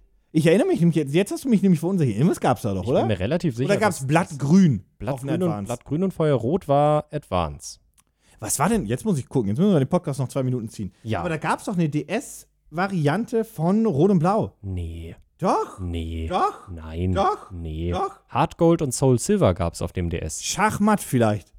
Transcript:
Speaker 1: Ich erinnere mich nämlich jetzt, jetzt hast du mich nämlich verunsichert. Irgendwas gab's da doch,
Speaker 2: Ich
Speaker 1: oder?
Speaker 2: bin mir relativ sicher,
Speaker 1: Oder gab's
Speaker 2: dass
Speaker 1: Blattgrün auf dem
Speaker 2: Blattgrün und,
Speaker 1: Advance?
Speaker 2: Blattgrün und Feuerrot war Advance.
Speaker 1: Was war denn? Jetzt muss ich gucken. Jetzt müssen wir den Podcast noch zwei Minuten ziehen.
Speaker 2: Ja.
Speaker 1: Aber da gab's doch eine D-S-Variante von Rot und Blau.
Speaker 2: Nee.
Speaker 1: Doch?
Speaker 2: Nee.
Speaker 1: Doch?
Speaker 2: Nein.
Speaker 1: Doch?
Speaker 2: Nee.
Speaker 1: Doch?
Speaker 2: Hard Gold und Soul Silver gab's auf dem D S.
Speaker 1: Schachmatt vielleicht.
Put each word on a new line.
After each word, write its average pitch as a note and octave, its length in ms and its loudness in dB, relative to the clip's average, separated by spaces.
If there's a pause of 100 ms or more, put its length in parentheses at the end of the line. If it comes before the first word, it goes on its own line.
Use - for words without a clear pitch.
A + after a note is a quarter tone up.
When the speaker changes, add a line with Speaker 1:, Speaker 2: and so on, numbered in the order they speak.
(320)
Speaker 1:
Ich D#3 140 4
erinnere G#3 220 6
mich E4+ 120 2
nämlich E3+ 160 4
jetzt, C#3+ 160 -2
jetzt F#3 200 2
hast E4 120 -8
du C4+ 40 -4
mich G#3+ 120 4
nämlich E3+ 200 4
verunsichert. E3 360 0
Irgendwas E3+ 240 2
gab's B2+ 220 0
da A2 100 -2
doch, F#2+ 120 -2
Speaker 2:
Ich G2+ 40 -6
Speaker 1:
oder? D3+ 120 2
Speaker 2:
bin - 80 0
mir G2+ 100 0
relativ B2+ 380 -2
sicher, B2+ 120 -2
Speaker 1:
Oder G3 120 2
gab's G#3 180 0
Speaker 2:
dass C3+ 80 -8
Speaker 1:
Blattgrün D3+ 760 2 (220)
auf C3 140 -6
dem C3 60 -10
Speaker 2:
Blattgrün C#3 40 -4 (120)
und, F3+ 80 0
Speaker 1:
Advance? G#2 160 -6
Speaker 2:
Blattgrün B2+ 380 -4
und F#3+ 100 -2
Feuerrot D3+ 540 0
war D3 440 2
Advance. E2+ 680 -6 (580)
Speaker 1:
Was - 220 -4
war D3+ 80 2
denn? G3+ 180 0
Jetzt A#2 180 -4
muss G3+ 140 0
ich A#2+ 100 -8
gucken. C3 220 0
Jetzt G#2+ 80 -2
müssen G3+ 140 4
wir E3+ 80 4
den C3+ 80 0
Podcast D3+ 320 -4
noch B2+ 80 -4
zwei C#3 160 -4
Minuten B2+ 240 -4
ziehen. G2 240 -10 (100)
Speaker 2:
Ja. G#2+ 180 -4
Speaker 1:
Aber F3 80 -4
da D#3+ 80 -4
gab's D#3+ 280 -4
doch A#3 100 -4
eine F3 140 0
D-S-Variante F#3+ 1600 -4
von G3 420 0
Rot E3+ 260 4
und F#3 80 6
Blau. F3 320 0 (100)
Speaker 2:
Nee. E2+ 540 -8 (220)
Speaker 1:
Doch? D4 420 -2
Speaker 2:
Nee. E2 480 -6
Speaker 1:
Doch? A#3+ 420 -4
Speaker 2:
Nein. E2 420 -4
Speaker 1:
Doch? F#4 380 -2
Speaker 2:
Nee. E2 400 -6
Speaker 1:
Doch? F#4+ 380 -4
Speaker 2:
Hard - 280 -2
Gold E3+ 260 4
und C3+ 120 -4
Soul C3 240 4
Silver F3+ 360 2
gab's E2+ 280 -4
auf F2+ 100 -6
dem F2 180 -4
D E2+ 100 -4
S. - 240 -10
Speaker 1:
Schachmatt G3+ 560 0
vielleicht. A2 580 0